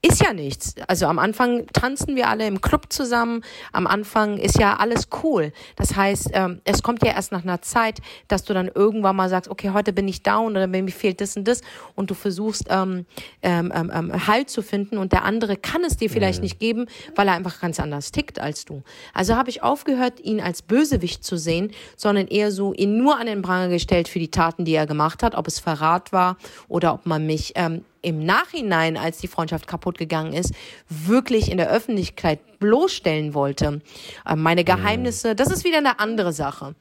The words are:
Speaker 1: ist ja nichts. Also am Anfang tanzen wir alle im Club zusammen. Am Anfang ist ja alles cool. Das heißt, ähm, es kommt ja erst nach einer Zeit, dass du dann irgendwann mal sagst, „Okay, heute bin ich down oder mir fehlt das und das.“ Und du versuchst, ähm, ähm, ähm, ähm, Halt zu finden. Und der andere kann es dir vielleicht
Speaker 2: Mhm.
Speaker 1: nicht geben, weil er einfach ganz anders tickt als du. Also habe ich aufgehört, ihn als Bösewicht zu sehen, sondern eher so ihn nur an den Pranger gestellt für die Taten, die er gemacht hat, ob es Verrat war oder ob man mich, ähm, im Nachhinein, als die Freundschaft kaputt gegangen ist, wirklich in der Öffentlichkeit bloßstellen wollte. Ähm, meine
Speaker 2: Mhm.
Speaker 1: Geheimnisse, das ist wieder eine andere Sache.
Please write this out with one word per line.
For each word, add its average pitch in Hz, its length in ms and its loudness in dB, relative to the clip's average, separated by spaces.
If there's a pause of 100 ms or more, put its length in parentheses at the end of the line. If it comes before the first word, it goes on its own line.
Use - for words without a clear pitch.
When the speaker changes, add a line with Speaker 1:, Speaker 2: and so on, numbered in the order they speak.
Speaker 1:
ist - 160 6
ja 302 120 4
nichts. 143 400 -6 (120)
Also 175 200 2
am 151 120 2
Anfang 233 500 2
tanzen 269 460 0
wir 254 140 2
alle 220 180 2
im 196 140 0
Club - 320 0
zusammen. 233 480 0 (320)
Am - 140 0
Anfang 208 500 0
ist - 240 2
ja 208 160 6
alles 233 320 0 (140)
cool. 190 280 2 (260)
Das - 200 -2
heißt, 196 380 2
ähm, 180 300 0
es 196 180 0
kommt 233 200 0
ja - 100 2
erst 190 200 -4
nach 185 100 -4
einer 175 200 -4
Zeit, 220 380 0 (280)
dass 190 160 0
du 214 80 -4
dann 185 160 0
irgendwann 202 480 2
mal 185 140 2
sagst, 185 200 -2
„Okay, 196 200 -4
heute 202 240 0
bin 196 120 0
ich 190 160 -6
down 214 360 2
oder 190 80 2
mir 185 260 -2
fehlt 196 300 -2
das 196 160 -6
und 202 100 -2
das.“ 240 140 0 (320)
Und 196 160 -4
du 190 40 -2
versuchst, 208 540 -4
ähm, 185 380 -2 (340)
ähm, 175 340 0
ähm, 170 200 -2
ähm, 170 320 -2
Halt 240 240 2
zu 233 100 -4
finden. 202 380 -4
Und 190 160 0
der - 100 2
andere 208 320 0
kann - 280 -4
es 311 120 -2
dir 226 140 -2
vielleicht 190 300 0
Speaker 2:
Mhm. 202 40 -2
Speaker 1:
nicht - 160 -6
geben, 226 240 0 (320)
weil 202 120 4
er 185 40 4
einfach 170 300 -4
ganz 165 180 -2
anders 147 320 -6
tickt - 260 -4
als - 280 -8
du. 143 160 -12 (320)
Also 196 220 2
habe 247 120 0
ich - 140 -8
aufgehört, 247 580 0
ihn 214 220 -2
als 175 180 -4
Bösewicht 233 640 0
zu 175 140 -4
sehen, 170 340 -2 (240)
sondern 202 320 2
eher 208 240 2
so 196 220 -2
ihn 208 240 2
nur 277 200 6
an 233 60 -4
den 208 160 -4
Pranger 180 300 0
gestellt 175 380 2
für - 100 -6
die 165 120 -4
Taten, 165 360 0
die 156 80 2
er 156 100 2
gemacht 151 380 0
hat, 233 120 2
ob 165 140 -4
es - 120 -6
Verrat 160 520 0
war 185 240 2 (320)
oder 170 240 2
ob 156 140 -6
man 156 180 0
mich, 156 300 -4
ähm, 165 320 -2 (160)
im 160 200 -2
Nachhinein, 185 760 0
als 165 180 -4
die - 120 -10
Freundschaft 160 380 -4
kaputt 175 300 -6
gegangen 160 380 -4
ist, 170 180 -2 (380)
wirklich 214 600 2
in 180 60 -2
der 170 140 2
Öffentlichkeit 185 880 -2
bloßstellen 196 720 2
wollte. 147 480 0 (480)
Ähm, 156 140 0
meine 165 180 4
Speaker 2:
Mhm. 170 60 2
Speaker 1:
Geheimnisse, 220 680 0
das 254 160 2
ist 359 140 -2
wieder 330 140 2
eine 269 220 2
andere 214 340 0
Sache. 143 460 -8